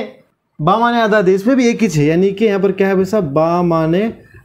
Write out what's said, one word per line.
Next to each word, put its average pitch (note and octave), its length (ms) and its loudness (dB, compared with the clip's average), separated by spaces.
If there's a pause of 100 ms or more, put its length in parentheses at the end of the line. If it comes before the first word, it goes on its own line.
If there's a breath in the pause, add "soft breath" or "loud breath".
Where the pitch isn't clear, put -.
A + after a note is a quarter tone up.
(600)
बामाने A3+ 420 0
आदाद G#3 260 2
है? F#3+ 80 4
इसमें G3+ 220 0
भी B3 100 2
एक A#3 160 0
इंच E3+ 140 0
है, C#3+ 80 2
यानी F3+ 260 2
कि F#3+ 140 -2
यहाँ G3 140 0
पर F#3+ 120 0
क्या G3 160 0
है G3 80 0
भाई F#3+ 100 0
साहब, F#3 280 -2
बामाने E3+ 800 0 (340 loud breath)